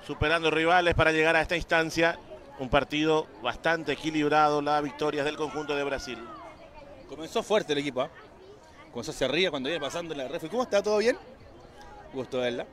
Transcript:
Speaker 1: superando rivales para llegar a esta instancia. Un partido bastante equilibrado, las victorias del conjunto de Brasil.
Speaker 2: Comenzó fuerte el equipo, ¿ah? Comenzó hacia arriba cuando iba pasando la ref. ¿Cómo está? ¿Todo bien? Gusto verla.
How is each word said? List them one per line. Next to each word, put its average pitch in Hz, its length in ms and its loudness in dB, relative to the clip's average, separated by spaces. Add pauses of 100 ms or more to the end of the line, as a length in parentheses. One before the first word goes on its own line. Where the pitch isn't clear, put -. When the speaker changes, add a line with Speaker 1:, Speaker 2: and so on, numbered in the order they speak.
Speaker 1:
superando 156 440 2
rivales 170 460 4
para 160 160 6
llegar 160 240 4
a 160 60 6
esta 170 140 0
instancia. 165 600 2 (400)
Un 131 120 -6
partido 151 580 2 (140)
bastante 147 500 -2
equilibrado, 151 680 2
las 147 200 0
victorias 147 440 -2
del 151 100 -2
conjunto 147 400 -6
de 143 80 -2
Brasil. 131 340 -6 (920)
Speaker 2:
Comenzó 156 340 -6
fuerte 185 300 0
el 143 60 2
equipo, 131 220 -2
¿ah? 151 80 -2 (840)
Comenzó 117 200 -8
hacia 135 160 -2
arriba 165 240 0
cuando 135 180 -4
iba 165 100 -2
pasando 156 360 -8
la 135 120 -8
ref. 156 220 -8
¿Cómo 247 140 -2
está? 202 180 2
¿Todo 214 160 0
bien? 226 200 2 (960)
Gusto 127 260 -4
verla. 123 340 -2